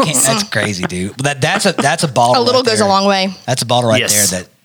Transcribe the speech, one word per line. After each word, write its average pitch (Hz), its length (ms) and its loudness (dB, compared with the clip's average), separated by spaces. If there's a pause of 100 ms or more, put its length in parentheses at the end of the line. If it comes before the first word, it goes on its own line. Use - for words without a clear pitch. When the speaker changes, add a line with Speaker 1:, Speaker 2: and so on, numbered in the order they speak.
Speaker 1:
can't. - 180 0
That's 226 220 0
crazy, 104 400 -4
dude. 90 340 -6
That, 135 220 -2
that's 180 260 0
a, - 60 2
that's 160 320 0
a 156 40 -2
bottle 123 320 2
Speaker 2:
A 233 40 0
little 247 180 2
Speaker 1:
right 254 80 0
Speaker 2:
goes 220 80 0
Speaker 1:
there. 214 80 2
Speaker 2:
a 196 40 2
long 196 160 2
way. 196 220 2 (180)
Speaker 1:
That's 127 160 -2
a 123 40 -4
bottle 120 240 2
right 110 100 4
Speaker 3:
Yes. 101 300 0
Speaker 1:
there 92 120 -4
that, - 60 -18 (160)